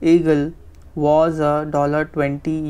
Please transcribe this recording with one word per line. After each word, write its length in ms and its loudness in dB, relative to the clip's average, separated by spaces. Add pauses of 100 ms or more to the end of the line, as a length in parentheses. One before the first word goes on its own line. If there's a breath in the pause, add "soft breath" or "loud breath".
Eagle 500 2 (420)
was 460 2
a 320 0
dollar 320 0
twenty 560 -4 (100)